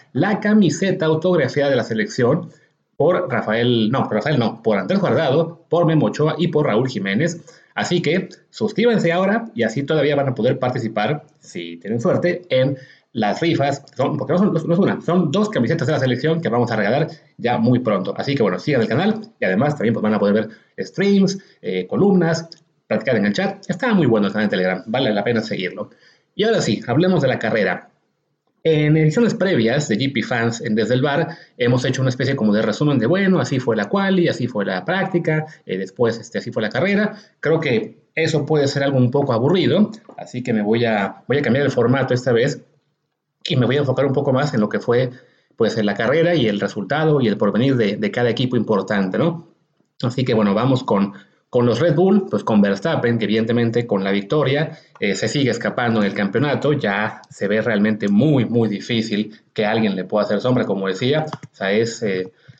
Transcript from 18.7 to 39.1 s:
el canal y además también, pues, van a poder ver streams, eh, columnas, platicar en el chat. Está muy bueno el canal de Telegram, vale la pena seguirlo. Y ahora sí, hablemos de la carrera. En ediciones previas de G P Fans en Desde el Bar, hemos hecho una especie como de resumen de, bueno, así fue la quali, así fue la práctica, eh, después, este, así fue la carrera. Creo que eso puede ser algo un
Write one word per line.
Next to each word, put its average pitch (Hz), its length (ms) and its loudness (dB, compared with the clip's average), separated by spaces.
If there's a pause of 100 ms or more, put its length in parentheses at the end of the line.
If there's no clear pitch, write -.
el 107 40 0
canal 175 360 0 (180)
y 117 40 -4
además 110 300 0
también, 117 180 0
pues, 98 120 -2
van 107 100 2
a 101 60 0
poder 101 140 2
ver 110 140 0 (380)
streams, 196 540 0 (220)
eh, 92 260 -4
columnas, 170 600 2 (380)
platicar 110 300 -2
en 101 100 0
el 101 60 0
chat. 190 360 -4
Está 254 240 -2
muy 175 140 4
bueno 107 220 2
el 95 40 -8
canal 104 140 0
de 98 40 0
Telegram, 92 360 0
vale 113 260 0
la 104 120 -2
pena 117 160 0
seguirlo. 92 500 -8 (460)
Y 196 80 0
ahora 220 160 2
sí, 165 260 -2
hablemos 160 360 2
de 135 40 2
la 123 140 0
carrera. 104 480 -2 (800)
En 151 300 4
ediciones 160 380 4
previas 147 540 0
de 107 100 0
G 135 120 0
P 117 120 -2
Fans 117 400 -2
en 110 120 -4
Desde 110 200 0
el 127 80 2
Bar, 147 340 -2 (220)
hemos 123 260 2
hecho 131 160 -2
una 131 80 0
especie 127 260 -2
como 107 200 2
de 107 80 2
resumen 127 360 0
de, 107 60 0
bueno, 185 340 2
así 135 220 -2
fue 113 160 0
la 101 140 -2
quali, 190 360 2
así 120 200 -2
fue 101 180 -4
la 95 220 -4
práctica, 170 580 -2 (220)
eh, 95 100 -6
después, 113 420 -2
este, - 200 -8
así 110 120 -10
fue 120 120 -4
la 107 80 -2
carrera. 196 440 0 (260)
Creo 156 200 0
que 120 380 -2 (160)
eso 156 320 0
puede 147 200 2
ser 139 160 -2
algo 139 140 0
un 123 140 4